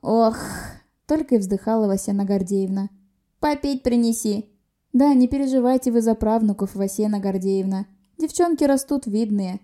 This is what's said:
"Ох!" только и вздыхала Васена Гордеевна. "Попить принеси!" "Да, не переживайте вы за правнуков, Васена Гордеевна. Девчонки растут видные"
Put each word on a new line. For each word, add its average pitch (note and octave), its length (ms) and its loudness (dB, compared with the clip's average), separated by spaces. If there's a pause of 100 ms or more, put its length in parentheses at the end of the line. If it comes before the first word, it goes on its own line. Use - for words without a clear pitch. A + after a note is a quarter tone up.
"Ох!" A3+ 360 2 (680)
только D4+ 300 0
и - 20 6
вздыхала G#3 480 0
Васена G3+ 400 -2
Гордеевна. G3 640 -2 (500)
"Попить C#4+ 440 -2
принеси!" A3+ 680 0 (440)
"Да, C#4+ 200 6
не B3+ 140 6
переживайте C4 640 0
вы A#3 100 2
за A3 140 2
правнуков, G#3+ 600 0
Васена G3+ 440 -2
Гордеевна. F#3+ 680 -2 (320)
Девчонки D#4+ 460 0
растут C#4 420 0
видные" G3+ 580 -2